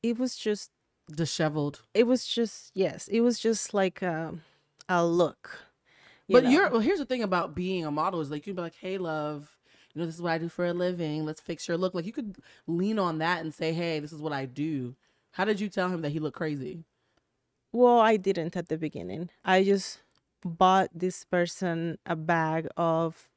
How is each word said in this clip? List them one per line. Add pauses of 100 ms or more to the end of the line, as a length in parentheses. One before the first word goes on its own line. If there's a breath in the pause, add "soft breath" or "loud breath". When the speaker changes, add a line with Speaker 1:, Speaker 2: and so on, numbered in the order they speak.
Speaker 1:
It
was
just (460)
Speaker 2:
Disheveled. (120)
Speaker 1:
It
was
just,
yes.
It
was
just
like
a, (520 soft breath)
a
look. (640 soft breath)
You
Speaker 2:
But
Speaker 1:
know?
Speaker 2:
you're,
well,
here's
the
thing
about
being
a
model
is,
like,
you
can
be
like,
"Hey,
love, (360 soft breath)
you
know,
this
is
what
I
do
for
a
living.
Let's
fix
your
look."
Like,
you
could (300 soft breath)
lean
on
that
and
say,
"Hey,
this
is
what
I
do." (360)
How
did
you
tell
him
that
he
looked
crazy? (880)
Speaker 1:
Well,
I
didn't
at
the
beginning. (140)
I
just (460)
bought
this
person
a
bag
of